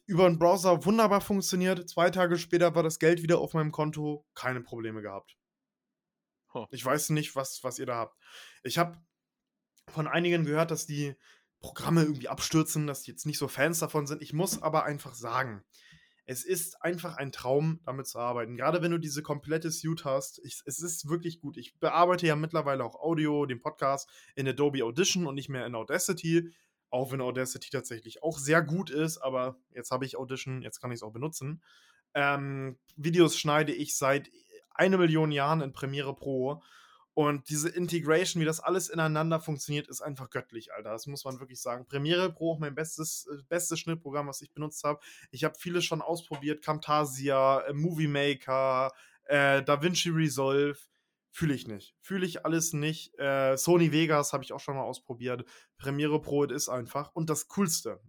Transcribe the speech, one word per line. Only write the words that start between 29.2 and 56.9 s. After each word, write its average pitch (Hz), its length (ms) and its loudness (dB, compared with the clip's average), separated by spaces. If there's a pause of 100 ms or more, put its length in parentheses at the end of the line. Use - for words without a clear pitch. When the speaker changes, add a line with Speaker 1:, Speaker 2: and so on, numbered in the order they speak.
Speaker 1:
jetzt - 180 -12
habe 131 140 -2
ich 131 120 -6
Audition, 131 460 -8
jetzt 107 180 -14
kann 123 120 -8
ich's 113 100 -10
auch 110 100 -12
benutzen. 143 500 -8 (520)
Ähm, 139 640 0 (180)
Videos 165 420 4
schneide 151 340 2
ich - 240 -4
seit 139 340 2 (400)
eine 185 280 4
Million 160 340 4
Jahren 147 300 2
in 135 100 -6
Premiere 139 420 -6
Pro. 139 480 -4 (520)
Und 147 340 2
diese 151 220 -2
Integration, 170 720 0
wie 156 40 2
das 160 140 0
alles 175 300 0
ineinander 160 500 0
funktioniert, 147 480 -6
ist 127 140 -12
einfach 135 260 -10
göttlich, 117 460 -10
Alter. 107 160 -10
Das 113 160 -8
muss 139 180 -10
man 131 160 -10
wirklich 127 220 -16
sagen. 123 240 -6
Premiere 170 440 0
Pro, 165 220 -2
auch 151 60 -6
mein 147 160 -6
bestes, 156 580 -8
äh, 143 160 -12
bestes 170 320 -2
Schnittprogramm, 147 480 -4
was 139 140 -10
ich 143 100 -20
benutzt 151 320 -8
hab. 147 180 -2 (280)
Ich 131 120 -10
hab 156 160 -2
viele 175 240 -2
schon 160 200 -2
ausprobiert. 151 600 -4
Camtasia, 139 1000 2
äh, 143 120 -4
Movie 156 340 0
Maker, 135 840 2 (320)
äh, 139 380 6
DaVinci 156 480 2
Resolve. 143 680 2 (520)
Fühl 156 220 0
ich 127 140 -6
nicht. 104 360 -12
Fühl 190 200 -4
ich 170 220 -4
alles 160 300 0
nicht. 156 440 -4
Äh, 135 380 2
Sony 170 360 6
Vegas 151 420 4
hab 135 80 -4
ich - 100 -14
auch - 80 -8
schon 139 160 -6
mal 135 80 -4
ausprobiert. 123 600 -6 (340)
Premiere 147 420 0
Pro, 143 240 0
das 139 200 -2
ist - 40 -4
einfach. 127 460 -6